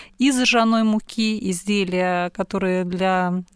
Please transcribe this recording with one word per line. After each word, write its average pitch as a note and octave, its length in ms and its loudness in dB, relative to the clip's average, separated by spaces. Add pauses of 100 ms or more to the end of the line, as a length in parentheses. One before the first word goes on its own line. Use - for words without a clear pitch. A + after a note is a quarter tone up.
(180)
из B3+ 220 2
ржаной A3+ 440 2
муки, G#3+ 680 -2
изделия, F3+ 800 0
которые F#3 540 -2
для, F3+ 580 0 (140)